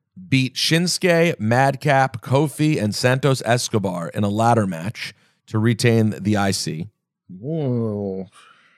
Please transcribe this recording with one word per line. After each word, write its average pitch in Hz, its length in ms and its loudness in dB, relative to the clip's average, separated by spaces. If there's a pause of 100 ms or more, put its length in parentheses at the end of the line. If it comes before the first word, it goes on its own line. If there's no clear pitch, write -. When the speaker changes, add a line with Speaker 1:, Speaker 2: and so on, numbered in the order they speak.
(280)
Speaker 1:
beat 131 260 2
Shinsuke, 170 840 0
Madcap, 131 800 2
Kofi, 147 640 0
and 104 120 -2
Santos 131 500 0
Escobar 98 640 -2
in 104 160 -2
a 101 40 0
ladder 113 380 4
match 90 480 -8 (320)
to 110 120 -4
retain 113 520 2 (100)
the 104 160 0
I 101 140 2
C. 82 380 -6 (540)
Speaker 2:
Ooh. 113 840 -4 (520)